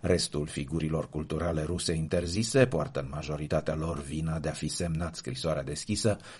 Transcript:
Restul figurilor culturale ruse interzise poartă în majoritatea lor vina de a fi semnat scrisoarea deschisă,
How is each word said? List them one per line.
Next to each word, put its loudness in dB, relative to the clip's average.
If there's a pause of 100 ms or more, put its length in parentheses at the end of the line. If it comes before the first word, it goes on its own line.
Restul 2
figurilor -2
culturale 0
ruse 0
interzise 4
poartă 0
în -4
majoritatea 0
lor -2
vina -2
de -2
a -2
fi -4
semnat -2
scrisoarea -2
deschisă, 0 (240)